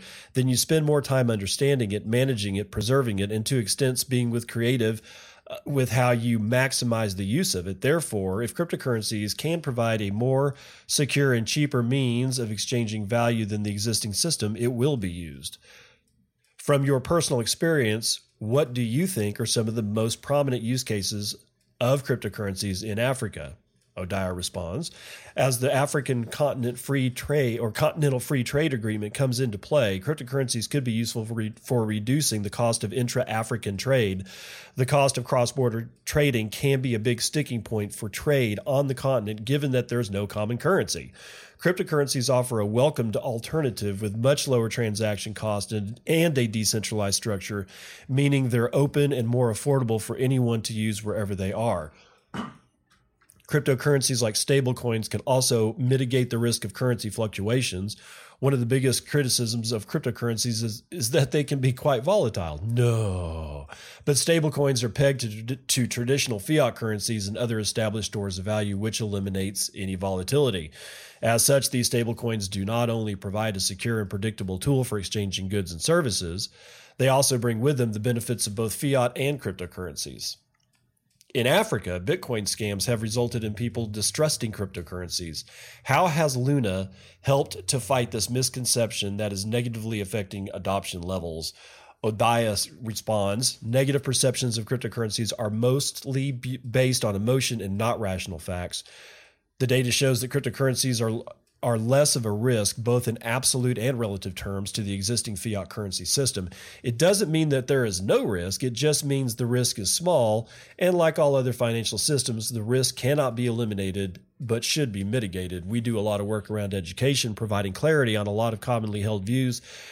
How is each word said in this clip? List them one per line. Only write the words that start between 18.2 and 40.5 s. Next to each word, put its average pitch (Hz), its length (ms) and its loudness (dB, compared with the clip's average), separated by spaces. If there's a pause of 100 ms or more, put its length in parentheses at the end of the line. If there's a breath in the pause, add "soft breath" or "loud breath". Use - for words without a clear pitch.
what 120 340 2
do 123 80 0
you 120 240 2
think 104 320 -2
are 120 80 -2
some 110 220 2
of 110 80 -2
the 117 80 0
most 110 380 0
prominent 139 420 0
use 123 220 -2
cases 104 500 -4 (460)
of 131 240 2
cryptocurrencies 101 760 -2
in 107 160 -4
Africa? 110 600 -4 (380)
Odaya 92 400 -4
responds, 90 540 -6 (460 loud breath)
"As 131 240 2
the 123 120 2
African 135 540 0
continent 123 540 -2
free 131 320 0
trade 127 480 0
or 110 120 -2
continental 147 480 2
free 135 240 0
trade 147 300 0
agreement 107 400 -4
comes 127 260 0
into 110 200 -2
play, 107 400 2
cryptocurrencies 127 680 -4
could 143 160 -2
be 123 80 -2
useful 113 340 -2
for 117 100 -8
re-, 110 260 -4
for 117 240 0
reducing 107 560 0
the 98 80 -4
cost 117 340 0
of 104 80 -4
intra-African 113 840 -2
trade. 98 480 2 (500 loud breath)
The 127 120 2
cost 139 320 4
of 120 60 -6
cross-border 120 640 0 (140)
trading 120 440 2
can 135 320 2
be 127 140 0
a 107 40 0
big 113 220 0
sticking 127 400 -2
point 104 320 -4
for 110 160 -8
trade 123 560 2
on 139 220 2
the 131 80 -2
continent, 110 500 -2
given 143 280 0
that 123 160 0
there's 120 200 0
no 101 160 -2
common 107 320 -2